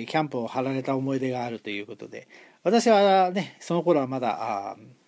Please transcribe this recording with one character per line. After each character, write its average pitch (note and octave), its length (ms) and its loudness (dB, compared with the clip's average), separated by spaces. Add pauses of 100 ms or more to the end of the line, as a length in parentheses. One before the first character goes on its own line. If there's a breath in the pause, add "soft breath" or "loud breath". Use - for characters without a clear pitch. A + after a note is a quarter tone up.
ー、 - 20 -10
キ - 120 -2
ャ D#3 60 2
ン D3+ 60 -6
プ C3 100 -4
を A2+ 80 -4
張 B2+ 140 -4
ら C3 100 -2
れ C3+ 120 -2
た C3+ 120 -2
思 C3+ 200 -2
い C3 40 -2
出 C3 100 -2
が B2 140 -4
あ A#2+ 60 -6
る A2+ 100 -8
と - 100 -12
い G2+ 120 -6
う G2+ 40 -12
こ G#2 100 -16
と A2+ 120 -16
で、 A#2 200 -16 (360 soft breath)
私 A3+ 260 4
は G3 420 6
ね、 F3+ 280 -4
そ - 140 -6
の E3+ 100 0
頃 E3 180 4
は C3 60 -2
ま C3 120 -6
だ、 G#2+ 520 -4
あ、 G2+ 60 -14 (300)